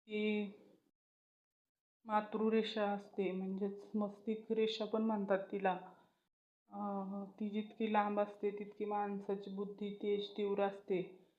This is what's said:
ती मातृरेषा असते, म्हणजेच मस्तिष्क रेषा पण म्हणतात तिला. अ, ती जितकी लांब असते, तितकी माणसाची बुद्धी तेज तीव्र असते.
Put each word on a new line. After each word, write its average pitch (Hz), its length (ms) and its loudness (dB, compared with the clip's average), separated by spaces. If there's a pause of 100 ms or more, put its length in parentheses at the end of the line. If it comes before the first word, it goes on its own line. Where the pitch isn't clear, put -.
ती 214 520 0 (1500)
मातृरेषा 214 800 4
असते, 202 460 0
म्हणजेच 190 520 -2 (120)
मस्तिष्क 214 560 -2
रेषा 220 340 2
पण 220 160 2
म्हणतात 202 380 2 (120)
तिला. 190 280 2 (920)
अ, 202 80 -10 (600)
ती 214 100 -2
जितकी 214 440 -2
लांब 208 260 4
असते, 208 400 0
तितकी 208 260 -6
माणसाची 202 680 -2
बुद्धी 202 400 -4
तेज 202 420 0
तीव्र 202 260 2
असते. 196 600 -2 (140)